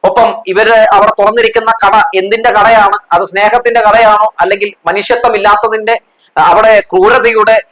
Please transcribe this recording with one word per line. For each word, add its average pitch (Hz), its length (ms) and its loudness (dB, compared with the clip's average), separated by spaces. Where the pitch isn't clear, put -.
ഒപ്പം 220 400 0
ഇവര് 214 260 0
അവിടെ 202 280 0
തുറന്നിരിക്കുന്ന 226 500 0
കട 202 240 0
എന്തിന്റെ 214 340 -2
കടയാണ്, 208 480 2
അത് 175 160 -2
സ്നേഹത്തിന്റെ 233 540 -2
കടയാണോ 214 580 2
അല്ലെങ്കിൽ 196 340 -4
മനുഷ്യത്വം 220 500 -2
ഇല്ലാത്തതിന്റെ, 214 680 -2
അവിടെ 220 420 2
ക്രൂരതയുടെ 220 920 0